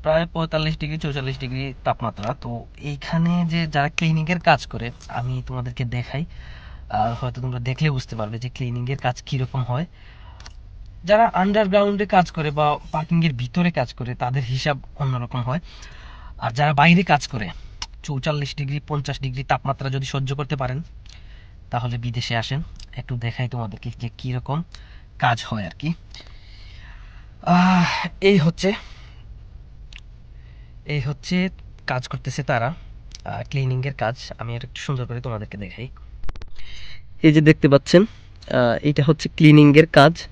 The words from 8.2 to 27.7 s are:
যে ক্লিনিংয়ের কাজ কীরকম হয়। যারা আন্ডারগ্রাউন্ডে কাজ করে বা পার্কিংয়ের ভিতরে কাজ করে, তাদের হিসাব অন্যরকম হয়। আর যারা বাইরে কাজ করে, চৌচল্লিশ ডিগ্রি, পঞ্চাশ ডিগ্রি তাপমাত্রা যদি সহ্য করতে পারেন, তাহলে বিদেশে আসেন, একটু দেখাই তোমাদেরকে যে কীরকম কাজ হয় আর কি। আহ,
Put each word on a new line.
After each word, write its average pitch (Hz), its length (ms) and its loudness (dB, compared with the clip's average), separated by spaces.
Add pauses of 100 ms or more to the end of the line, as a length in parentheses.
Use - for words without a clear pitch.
যে 123 100 -8
ক্লিনিংয়ের 123 480 -4
কাজ 123 240 -4
কীরকম 127 420 -4
হয়। 123 220 -4 (1200)
যারা 214 280 6
আন্ডারগ্রাউন্ডে 202 720 4
কাজ 185 260 4
করে 151 200 -2
বা 147 280 2 (120)
পার্কিংয়ের 165 420 2
ভিতরে 170 380 0
কাজ 131 220 -2
করে, 123 220 -6
তাদের 131 280 -2
হিসাব 131 360 -2 (160)
অন্যরকম 127 460 -2
হয়। 127 180 -2 (800)
আর 113 140 -4
যারা 147 220 2
বাইরে 170 300 6
কাজ 147 240 2
করে, 104 220 -6 (540)
চৌচল্লিশ 143 520 -4
ডিগ্রি, 143 320 -4
পঞ্চাশ 143 340 -4
ডিগ্রি 135 220 -6
তাপমাত্রা 135 460 -2
যদি 135 160 -4
সহ্য 135 300 -2
করতে 147 200 -4
পারেন, 131 260 -4 (880)
তাহলে 120 280 -2
বিদেশে 120 400 -4
আসেন, 135 240 -2 (360)
একটু 139 200 -6
দেখাই 117 300 -4
তোমাদেরকে 117 520 -8
যে 117 180 -6
কীরকম 131 460 -4 (560)
কাজ 120 260 0
হয় 107 200 -6
আর 82 140 -8
কি। 156 140 -2 (1500)
আহ, 180 680 4 (140)